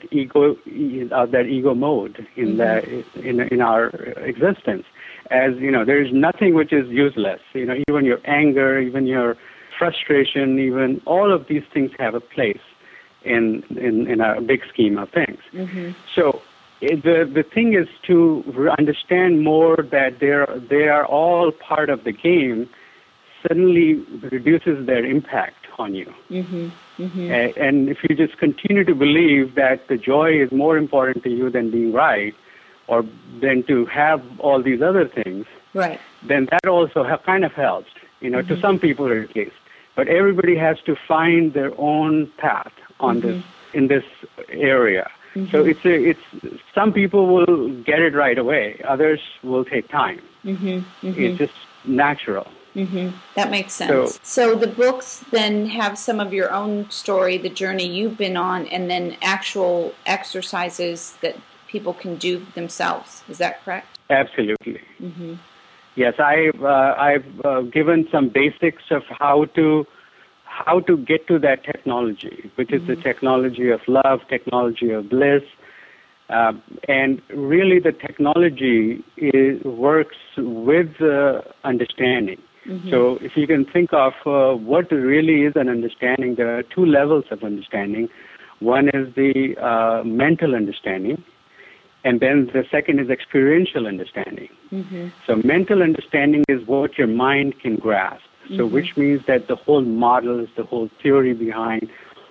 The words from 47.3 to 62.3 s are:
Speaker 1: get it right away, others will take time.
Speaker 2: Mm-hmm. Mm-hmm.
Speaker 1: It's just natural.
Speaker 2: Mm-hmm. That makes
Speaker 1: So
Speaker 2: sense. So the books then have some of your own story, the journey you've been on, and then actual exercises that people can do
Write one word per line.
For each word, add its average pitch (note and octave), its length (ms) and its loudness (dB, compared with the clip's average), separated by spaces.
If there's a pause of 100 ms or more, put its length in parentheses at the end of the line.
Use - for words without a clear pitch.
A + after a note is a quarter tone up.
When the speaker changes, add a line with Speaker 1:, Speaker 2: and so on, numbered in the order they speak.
Speaker 1:
get D3 160 0
it E3 140 2
right C#3 240 2
away, A#2+ 500 -2
others D3+ 320 2 (240)
will B2+ 220 -2
take B2+ 240 -6
time. B2+ 320 -2 (220)
Speaker 2:
Mm-hmm. F#3+ 240 -6 (400)
Mm-hmm. F#3 160 -4
Speaker 1:
It's F3+ 160 -2
just F#3 140 -4 (320)
natural. C3 640 -2 (280)
Speaker 2:
Mm-hmm. F#3 400 -6 (200)
That G#3+ 140 -2
makes G3 240 -6
Speaker 1:
So C3+ 320 0
Speaker 2:
sense. - 160 -8
So A#3 320 0
the A3 140 0
books B3 640 -2
then G#3+ 360 0
have G#3+ 300 -6
some A3 220 -4
of G3+ 140 -6
your F#3+ 180 -2
own G#3 400 -6
story, F#3 480 -2
the F3+ 100 -6
journey F#3+ 380 -6
you've G#3 300 -6
been F#3 200 -4
on, F3+ 300 -4
and F3+ 240 -6
then F3 320 -6
actual F#3 720 -2 (120)
exercises F3+ 1160 -8
that - 160 -6 (320)
people G3+ 240 -8
can F3 240 -12
do F3+ 280 -6 (100)